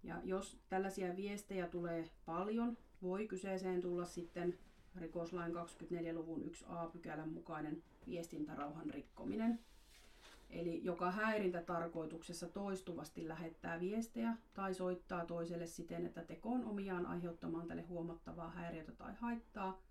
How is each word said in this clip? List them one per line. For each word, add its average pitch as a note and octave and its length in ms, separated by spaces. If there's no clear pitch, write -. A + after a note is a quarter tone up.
Ja F3 200
jos F#3+ 360
tällaisia F#3+ 460
viestejä G3 520
tulee E3+ 420
paljon, A3 520
voi F#3+ 260
kyseeseen F#3 540
tulla F3 240
sitten F3 520
rikoslain E3+ 580
kaksikymmentäneljä E3+ 600
luvun D#3+ 300
yksi - 240
A E3+ 200
pykälän D#3+ 420
mukainen D#3+ 540
viestintärauhan D#3 840
rikkominen. A3 680
Eli E3+ 340
joka F3+ 280
häirintätarkoituksessa F3 1400
toistuvasti F3+ 800
lähettää E3 520
viestejä A3+ 580
tai F#3+ 200
soittaa F3+ 520
toiselle E3+ 420
siten, E3+ 380
että - 180
teko F#3 280
on B3 140
omiaan G3 400
aiheuttamaan E3+ 640
tälle E3+ 140
huomattavaa E3+ 680
häiriötä E3+ 420
tai - 220
haittaa A3 760